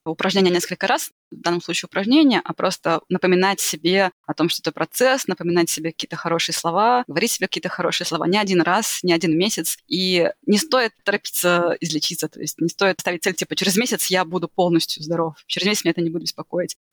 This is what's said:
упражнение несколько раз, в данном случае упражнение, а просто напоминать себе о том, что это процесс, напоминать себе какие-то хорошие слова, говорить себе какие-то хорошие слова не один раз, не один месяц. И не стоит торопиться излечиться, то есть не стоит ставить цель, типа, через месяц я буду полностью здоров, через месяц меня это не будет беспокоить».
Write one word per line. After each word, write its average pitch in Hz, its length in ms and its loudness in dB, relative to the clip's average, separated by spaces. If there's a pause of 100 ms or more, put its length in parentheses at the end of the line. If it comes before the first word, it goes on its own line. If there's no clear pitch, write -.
упражнение 185 480 2
несколько 175 340 -2
раз, 277 240 -2 (200)
в - 100 -20
данном 170 200 0
случае 175 260 -6
упражнение, 233 560 4
а - 100 -8
просто - 560 -2
напоминать 185 500 2
себе 180 520 0 (140)
о 151 80 -4
том, 160 140 0
что - 140 -4
это - 100 -4
процесс, - 560 0
напоминать 175 420 0
себе 160 220 -4
какие-то - 240 -10
хорошие 165 400 -2
слова, 220 520 2
говорить 196 240 -2
себе - 160 -4
какие-то 175 200 -6
хорошие 170 400 -2
слова 160 180 -2
не 175 120 2
один 190 240 2
раз, 185 420 0
не 180 80 2
один 165 260 2
месяц. 180 400 -2 (100)
И 180 440 2 (140)
не 208 120 4
стоит 240 360 0 (100)
торопиться 175 800 0
излечиться, 156 480 -4
то - 100 -18
есть - 200 -8
не 165 100 0
стоит 190 320 0
ставить 175 220 -4
цель, 190 120 0
типа, - 220 -6
через 190 180 0
месяц 226 320 0
я 185 160 2
буду 170 240 -4
полностью 170 560 0
здоров, 165 320 -2 (100)
через 180 220 -2
месяц 208 160 0
меня 170 80 0
это 170 100 -2
не 165 80 0
будет 165 140 -8
беспокоить». - 540 -6 (160)